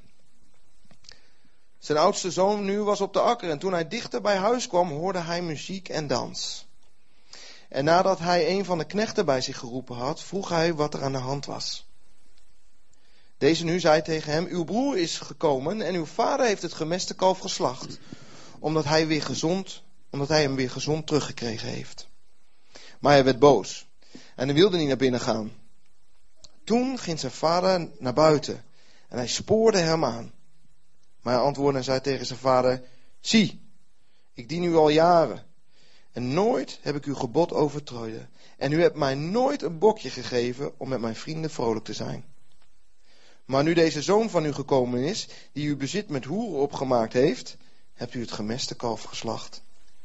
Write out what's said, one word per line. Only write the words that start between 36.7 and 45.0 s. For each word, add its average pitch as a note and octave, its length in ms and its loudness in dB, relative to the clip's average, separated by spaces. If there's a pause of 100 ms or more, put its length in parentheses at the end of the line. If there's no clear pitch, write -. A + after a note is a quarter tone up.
heb - 140 -2
ik C#3+ 80 -8
uw C#3 100 -4
gebod C3+ 380 0
overtreden. B2+ 800 -2 (260)
En C#3 160 -2
u D#3+ 80 4
hebt D#3+ 160 6
mij C#3 180 2
nooit A#3 480 0
een E3 160 -4
bokje G3 320 4
gegeven B2 680 -2
om B2+ 100 -6
met B2+ 120 -2
mijn A2+ 160 -2
vrienden D#3 340 -6
vrolijk A2 340 -2
te G#2+ 80 -8
zijn. - 320 -8 (1200)
Maar C3+ 180 2
nu E3 120 4
deze D#3 280 4
zoon G3+ 280 4
van E3+ 140 2
u D3 80 0
gekomen B2 480 2